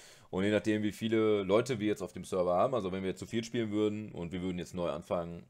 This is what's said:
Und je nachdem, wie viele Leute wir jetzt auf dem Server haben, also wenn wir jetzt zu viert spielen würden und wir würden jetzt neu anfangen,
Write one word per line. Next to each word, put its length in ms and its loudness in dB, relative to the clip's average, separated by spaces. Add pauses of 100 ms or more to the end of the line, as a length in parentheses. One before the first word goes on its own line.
(300)
Und 140 0
je 60 4
nachdem, 320 2
wie 100 0
viele 500 2
Leute 360 2
wir 100 0
jetzt 140 0
auf 120 -8
dem 100 -10
Server 300 2
haben, 200 2
also 160 -2
wenn 120 -4
wir 80 0
jetzt 80 -6
zu 80 -8
viert 180 -4
spielen 260 -4
würden 420 0
und 200 -6
wir 80 -4
würden 180 -2
jetzt 140 -8
neu 160 -2
anfangen, 600 -4